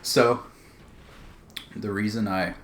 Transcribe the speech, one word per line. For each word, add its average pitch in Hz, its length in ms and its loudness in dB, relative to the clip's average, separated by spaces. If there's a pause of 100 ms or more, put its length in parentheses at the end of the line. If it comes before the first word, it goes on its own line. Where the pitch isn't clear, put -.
So, 123 400 4 (1300)
the 104 160 -6
reason 104 340 0
I 95 380 0